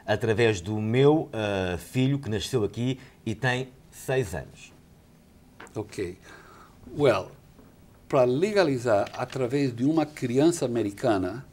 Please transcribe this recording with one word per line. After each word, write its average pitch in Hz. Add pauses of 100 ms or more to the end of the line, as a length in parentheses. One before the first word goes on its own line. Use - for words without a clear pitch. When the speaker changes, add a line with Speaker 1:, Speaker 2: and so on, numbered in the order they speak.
Speaker 1:
através 107
do 107
meu, 135
eh, 98
filho, 131
que 139
nasceu 107
aqui 123 (260)
e 113
tem 127 (220)
seis 131
anos." - (1040)
Speaker 2:
Ok. 98 (800)
Well, 113 (800)
para 135
legalizar 139
através 127
de 117
uma 156
criança 147
americana 104